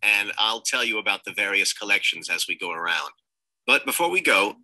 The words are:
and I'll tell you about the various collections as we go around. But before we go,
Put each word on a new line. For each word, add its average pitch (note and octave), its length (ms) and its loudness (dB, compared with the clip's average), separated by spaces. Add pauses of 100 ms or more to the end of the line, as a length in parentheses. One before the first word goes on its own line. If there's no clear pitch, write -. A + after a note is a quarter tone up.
and G#2 320 0
I'll A2 240 0
tell B2 240 -2
you A2 160 -2
about G2+ 240 -2
the G2 80 -10
various G2 400 0
collections G2+ 560 -2
as F2 220 -4
we E2+ 100 -8
go F2 160 -6
around. E2 400 -2 (480)
But C3+ 220 2
before E3+ 260 0
we - 80 0
go, G#2 440 2